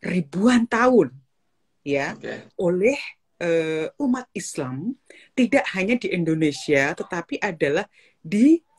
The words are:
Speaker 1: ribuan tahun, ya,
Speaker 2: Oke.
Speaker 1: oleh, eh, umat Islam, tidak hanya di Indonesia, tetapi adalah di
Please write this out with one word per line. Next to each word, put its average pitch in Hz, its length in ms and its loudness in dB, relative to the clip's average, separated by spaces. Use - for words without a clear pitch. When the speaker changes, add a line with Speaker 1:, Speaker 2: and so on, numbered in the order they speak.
Speaker 1:
ribuan 190 640 2
tahun, 233 420 4
ya, 139 320 -2
Speaker 2:
Oke. 113 480 -12
Speaker 1:
oleh, 190 380 2
eh, 160 560 -2
umat 247 400 -2
Islam, 147 560 -6
tidak 262 400 2
hanya 190 240 -2
di - 160 -6
Indonesia, 156 800 0
tetapi - 480 -10
adalah 165 480 -2
di 240 400 4